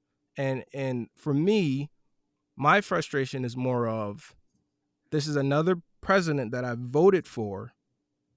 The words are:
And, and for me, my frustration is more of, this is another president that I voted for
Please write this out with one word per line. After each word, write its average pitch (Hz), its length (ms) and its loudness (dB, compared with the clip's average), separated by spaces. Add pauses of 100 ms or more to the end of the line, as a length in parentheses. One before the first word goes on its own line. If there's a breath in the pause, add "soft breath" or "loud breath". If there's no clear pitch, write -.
(360)
And, 135 280 -4 (100)
and 131 420 -4
for - 180 -4
me, 151 580 2 (640)
my 160 260 4
frustration 139 640 -4
is 120 100 -6
more 127 320 -2
of, 107 460 -6 (800)
this 151 160 0
is 151 80 -2
another 147 400 2 (260)
president 156 500 2
that 127 140 -4
I 120 100 -4
voted 147 520 4
for 107 460 -8 (640)